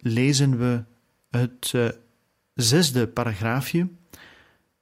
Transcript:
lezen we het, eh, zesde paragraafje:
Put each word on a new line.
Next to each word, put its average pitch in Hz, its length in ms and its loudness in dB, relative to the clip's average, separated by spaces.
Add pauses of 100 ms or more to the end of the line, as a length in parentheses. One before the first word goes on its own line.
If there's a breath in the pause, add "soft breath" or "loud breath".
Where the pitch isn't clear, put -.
lezen 131 580 2
we 120 260 -2 (460)
het, 123 440 -4
eh, 120 140 2 (680)
zesde 123 540 2
paragraafje: 120 800 -2 (920 loud breath)